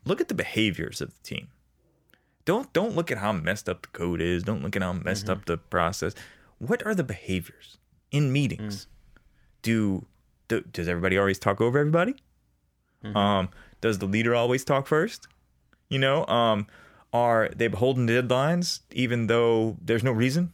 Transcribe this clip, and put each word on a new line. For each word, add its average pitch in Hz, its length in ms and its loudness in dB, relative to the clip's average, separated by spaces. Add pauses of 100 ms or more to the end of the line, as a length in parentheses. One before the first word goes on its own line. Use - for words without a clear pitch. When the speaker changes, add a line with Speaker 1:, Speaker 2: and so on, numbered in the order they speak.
Speaker 1:
look 196 160 0
at 339 60 0
the - 80 -6
behaviors 101 680 -2
of - 140 -6
the - 80 -20
team. - 240 -12 (960)
Don't, 220 280 0
don't 208 240 0
look 165 160 -2
at 113 60 -4
how 101 120 0
messed 90 380 -2
up 90 140 -6
the - 140 -20
code 85 240 -2
is. 87 220 0
Don't 110 180 -4
look 90 140 -6
at 98 80 -2
how 90 100 -2
messed 98 340 -4
Speaker 2:
Mm-hmm. 92 120 -2
Speaker 1:
up - 60 -16
the 85 120 -2
process. 87 580 -2 (440)
What 180 260 -4
are 214 120 -2
the 170 80 0
behaviors - 720 -8 (320)
in 143 220 2
meetings? 107 540 -2
Speaker 2:
Mm. - 340 -20 (420)
Speaker 1:
Do, 107 440 2 (420)
do, 113 140 0
does 85 260 -6
everybody 92 280 0
always 98 220 2
talk 101 220 0
over 123 180 2
everybody? 170 360 2 (920)
Speaker 2:
Mm-hmm. 104 120 -8
Speaker 1:
Um, 101 320 2 (320)
does 104 200 0
the 104 60 -4
leader 113 280 2
always 123 300 0
talk 139 240 0
first? 160 400 -2 (600)
You 135 120 -2
know, 135 260 2
um, 110 400 2 (480)
are 117 400 2
they 117 140 0
beholden 123 380 2
to 120 160 4
deadlines 143 580 0 (100)
even 120 360 0
though 113 560 4
there's 104 200 0
no 127 100 2
reason 135 420 0